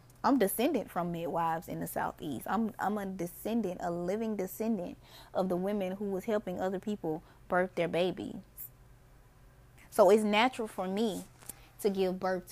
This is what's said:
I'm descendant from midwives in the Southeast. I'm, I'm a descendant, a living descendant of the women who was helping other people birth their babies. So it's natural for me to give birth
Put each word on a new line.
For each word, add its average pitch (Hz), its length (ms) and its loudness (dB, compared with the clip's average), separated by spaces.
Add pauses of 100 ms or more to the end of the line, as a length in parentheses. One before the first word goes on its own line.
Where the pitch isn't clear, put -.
(240)
I'm 262 160 6
descendant 220 500 2
from 175 220 -2
midwives 165 560 -2
in 165 100 -6
the 165 80 -4
Southeast. - 640 -6
I'm, 214 300 0
I'm 208 180 0
a 196 80 -6
descendant, 190 760 -4
a 175 120 -2
living 202 420 -2
descendant 202 640 -2 (360)
of 190 160 0
the 180 60 2
women 185 380 0
who 202 140 -6
was 190 180 -2
helping 208 360 -2
other 190 200 -2
people 175 420 -4 (240)
birth 185 300 0
their 170 100 0
babies. 175 480 0 (1500)
So 190 220 8
it's 214 140 8
natural 220 420 2
for 185 220 -6
me 196 380 -2 (540)
to 202 100 2
give 190 280 0
birth 185 340 -2